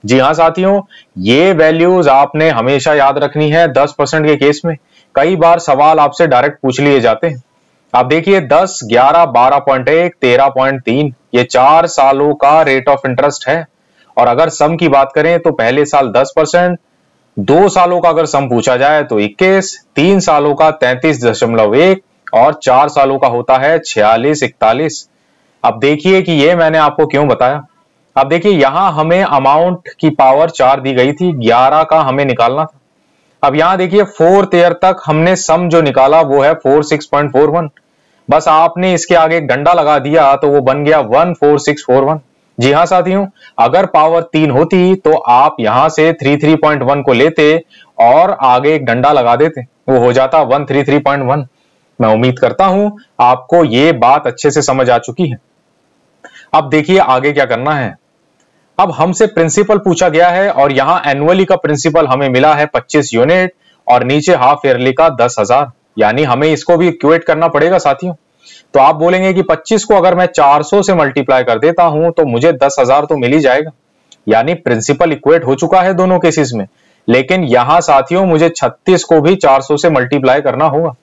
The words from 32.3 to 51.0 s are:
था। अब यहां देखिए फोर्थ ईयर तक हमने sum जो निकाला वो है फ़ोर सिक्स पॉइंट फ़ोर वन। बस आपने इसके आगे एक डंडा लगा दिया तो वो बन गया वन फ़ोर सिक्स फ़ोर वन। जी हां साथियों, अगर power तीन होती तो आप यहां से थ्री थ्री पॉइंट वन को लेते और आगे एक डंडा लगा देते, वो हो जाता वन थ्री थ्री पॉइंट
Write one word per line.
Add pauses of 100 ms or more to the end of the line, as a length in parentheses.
था। (640)
अब
यहां
देखिए
फोर्थ
ईयर
तक
हमने
sum
जो
निकाला
वो
है
फ़ोर
सिक्स
पॉइंट
फ़ोर
वन। (600)
बस
आपने
इसके
आगे
एक
डंडा
लगा
दिया
तो
वो
बन
गया
वन
फ़ोर
सिक्स
फ़ोर
वन। (380)
जी
हां
साथियों, (340)
अगर
power
तीन
होती
तो
आप
यहां
से
थ्री
थ्री
पॉइंट
वन
को
लेते (380)
और
आगे
एक
डंडा
लगा
देते, (280)
वो
हो
जाता
वन
थ्री
थ्री
पॉइंट